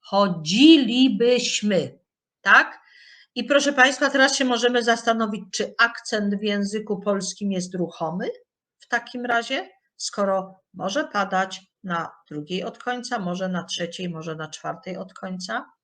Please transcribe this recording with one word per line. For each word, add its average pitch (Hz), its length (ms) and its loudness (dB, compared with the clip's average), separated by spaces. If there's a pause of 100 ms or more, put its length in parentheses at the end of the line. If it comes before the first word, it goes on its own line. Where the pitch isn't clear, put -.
Chodzilibyśmy, 208 2000 4 (420)
tak? 220 420 4 (520)
I 240 100 -4
proszę 285 280 2
Państwa, 269 380 4
teraz 269 260 2
się 277 80 0
możemy 247 380 2
zastanowić, 226 680 0
czy 202 260 -6
akcent 214 560 0
w 202 80 -4
języku 202 580 -2
polskim 196 520 -4
jest 185 220 -6
ruchomy 175 560 -6 (480)
w - 100 -20
takim 240 380 -6
razie, 247 440 -4 (260)
skoro 190 640 -4 (140)
może 196 300 -4
padać 190 560 -2 (240)
na 170 260 -4 (180)
drugiej 151 360 -8
od 226 140 -10
końca, 247 400 -6
może 185 300 -4
na 175 160 -4
trzeciej, 180 440 -8
może 160 280 -8
na 156 120 -10
czwartej 175 480 -10
od 190 180 -14
końca. 185 580 -10 (120)